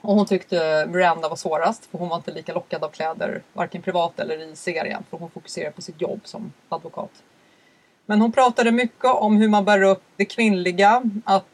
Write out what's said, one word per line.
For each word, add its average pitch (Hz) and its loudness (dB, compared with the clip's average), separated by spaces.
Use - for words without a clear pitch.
och 208 2
hon 202 4
tyckte 160 0
Miranda 165 0
var 156 -8
svårast, 165 -2
för 185 -10
hon 175 -6
var 165 -4
inte 170 -12
lika 160 -12
lockad 170 -8
av 151 -6
kläder, - -8
varken 175 -8
privat 175 -2
eller 160 -8
i 156 -20
serien, 160 -8
för 170 -14
hon 165 -14
fokuserar - -12
på - -18
sitt 156 -16
jobb 180 -6
som - -16
advokat. 165 -12
Men 208 4
hon 226 2
pratade 240 4
mycket 240 0
om 214 4
hur 220 6
man 208 4
bär 202 4
upp 196 4
det 202 0
kvinnliga, 202 2
att 190 0